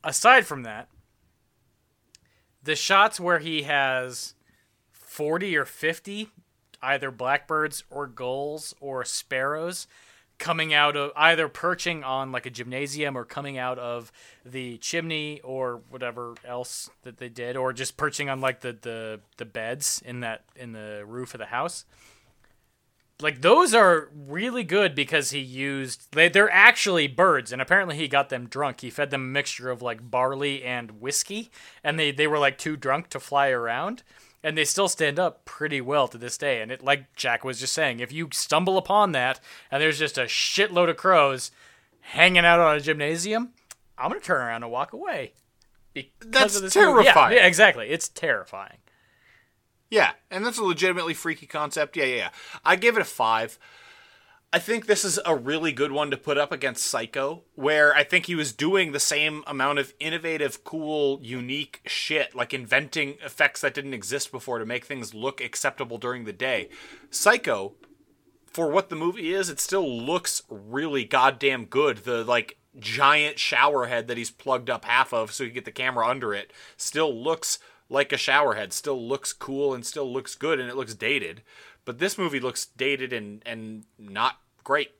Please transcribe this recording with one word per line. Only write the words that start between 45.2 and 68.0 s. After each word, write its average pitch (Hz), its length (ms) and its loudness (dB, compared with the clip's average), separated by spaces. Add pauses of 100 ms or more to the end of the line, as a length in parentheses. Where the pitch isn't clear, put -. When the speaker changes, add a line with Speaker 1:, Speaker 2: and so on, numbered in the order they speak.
Speaker 1:
Because - 160 -12 (160)
Speaker 2:
That's 220 300 4
Speaker 1:
of 196 60 -2
this 190 120 -2
movie. 403 120 10 (180)
Yeah, 254 80 12
Speaker 2:
terrifying. 156 240 8
Speaker 1:
yeah, 196 100 10
exactly. 165 420 6
It's 165 200 -4
terrifying. 98 680 -6 (1120)
Speaker 2:
Yeah, 180 200 6 (160)
and 196 160 -6
that's 233 140 -4
a 220 60 -2
legitimately 175 500 0
freaky 156 320 -8
concept. 151 500 -4
Yeah, 147 100 2
yeah, 127 100 0
yeah. 92 120 -4 (360)
I 175 100 6
give 220 220 4
it 202 60 2
a - 20 0
five. 113 560 0 (960)
I 175 40 4
think 214 260 -2
this 208 180 4
is 185 220 0
a 165 100 2
really 151 380 -2
good 135 200 0
one 147 180 0
to 135 80 -2
put 147 180 -2
up 147 160 0
against 131 320 -4
Psycho, 135 580 -4 (120)
where 147 400 6
I 147 100 6
think 180 220 2
he 175 80 -4
was 147 180 -2
doing 165 400 0
the 139 80 -4
same 151 460 0
amount 143 320 0
of 139 200 -4
innovative, 160 640 -4
cool, 151 600 -2
unique 127 640 -8
shit, - 480 -4
like 120 180 -4
inventing 139 720 -2
effects - 380 0
that 135 100 0
didn't 139 220 -8
exist 113 360 -6
before 120 280 -6
to 110 80 -4
make 120 180 -6
things 117 300 -12
look 127 260 -8
acceptable 123 560 -6
during 123 300 -6
the 101 80 -10
day. 117 340 -2 (420)
Psycho, 143 640 0 (720)